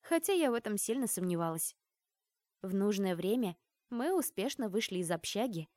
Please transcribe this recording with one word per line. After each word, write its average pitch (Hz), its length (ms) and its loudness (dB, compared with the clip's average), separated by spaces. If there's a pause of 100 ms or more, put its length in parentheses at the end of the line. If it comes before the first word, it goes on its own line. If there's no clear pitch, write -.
Хотя 330 300 2
я 320 180 4
в 233 40 2
этом 214 240 -2
сильно 247 280 0
сомневалась. 170 680 -2 (880)
В 190 120 -4
нужное 196 420 2
время 196 400 0 (340)
мы 302 260 0
успешно 254 520 -2
вышли 190 300 -2
из 175 120 -2
общаги 180 680 -2